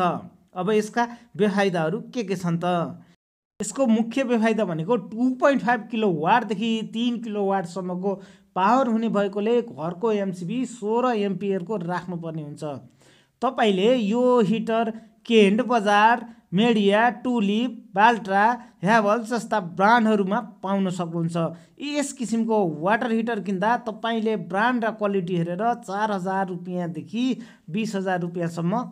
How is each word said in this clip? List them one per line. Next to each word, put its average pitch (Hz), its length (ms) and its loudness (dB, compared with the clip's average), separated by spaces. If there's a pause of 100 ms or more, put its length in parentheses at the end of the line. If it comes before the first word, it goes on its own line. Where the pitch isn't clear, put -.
(540)
अब 185 160 -2
यसका 214 380 0 (280)
बेफाइदाहरू 190 600 2 (160)
के 247 80 -4
के 190 140 -4
छन् 170 260 -2
त? - 20 -4 (960)
यसको 262 260 -2
मुख्य 226 380 2
बेफाइदा 226 400 2
भनेको 170 320 -2
टू 226 380 -2
पोइन्ट 277 280 2
फाइभ 226 280 -2
किलोवाटदेखि 220 1040 0
तिन 240 240 -2
किलोवाटसम्मको 190 1040 -4 (340)
पावर 233 340 4
हुने 226 200 0
भएकोले 202 540 0
घरको 180 500 -4
एमसिबी 196 540 -4
सोह्र 233 520 -2
एम्पियरको 196 580 -2
राख्नुपर्ने 165 640 -6
हुन्छ। 147 220 -12 (800)
तपाईँले 233 520 4
यो 240 460 4
हिटर 226 500 2 (360)
केन्ट, 214 360 6
बजार, 220 640 4 (280)
मेडिया, 214 560 4
टुलिप, 226 840 -2
बाल्ट्रा, 202 500 4 (380)
ह्याभल्स 220 480 2
जस्ता 220 300 -2
ब्रान्डहरूमा 202 800 2 (220)
पाउन 190 280 0
सक्नुहुन्छ। 170 460 -4 (440)
यस 285 320 -4
किसिमको 226 440 -2 (240)
वाटर 226 320 0
हिटर 226 280 -2
किन्दा 202 360 -2
तपाईँले 226 600 -4
ब्रान्ड 208 480 -2
र 220 60 0
क्वालिटी 196 460 -2
हेरेर 175 380 -2
चार 208 380 -4
हजार 190 360 -2
रुपियाँदेखि 180 920 -4 (320)
बिस 202 260 -4
हजार 185 240 -2
रुपियाँसम्म 170 720 -2